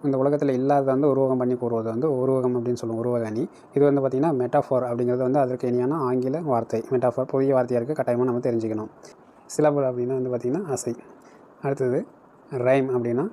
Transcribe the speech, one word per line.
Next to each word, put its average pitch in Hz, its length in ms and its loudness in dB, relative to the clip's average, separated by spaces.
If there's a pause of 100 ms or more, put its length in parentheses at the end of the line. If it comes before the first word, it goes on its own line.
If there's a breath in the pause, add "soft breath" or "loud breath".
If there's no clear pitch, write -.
இந்த 135 160 2
உலகத்தில் 143 360 2
இல்லாததை 135 360 2
வந்து 139 180 2
உருவகம் 131 300 2
பண்ணி 123 200 2
கூறுவது 117 320 -2
வந்து 147 140 -2 (140)
உருவகம் 127 360 2
அப்படின்னு 120 240 -2
சொல்லுவோம். 113 220 -4
உருவக 120 280 -2
அணி. 117 120 -2 (320 loud breath)
இது 143 140 4
வந்து 139 140 2
பார்த்திங்கன்னா 135 380 0
மெட்டாஃபோர் 127 480 0
அப்படிங்கிறது 123 380 0
வந்து 139 160 2
அதற்கு 127 280 -2
இணையான 131 380 0
ஆங்கில 127 320 0 (100)
வார்த்தை. 113 300 0 (100)
மெட்டாஃபோர் 127 400 0
புதிய 139 260 2
வார்த்தையாக 120 240 0
இருக்குது. 143 200 -4
கட்டாயமாக 123 300 2
நம்ம 120 180 -2
தெரிஞ்சுக்கணும். 110 420 -4 (640 loud breath)
சிலபல் 143 340 2
அப்படின்னா 123 300 -2
வந்து 127 140 -2
பார்த்திங்கன்னா 127 320 -2 (100)
அசை. 120 180 -6 (720 loud breath)
அடுத்தது 135 340 0 (680)
ரைம் 131 260 4
அப்படின்னா 120 400 0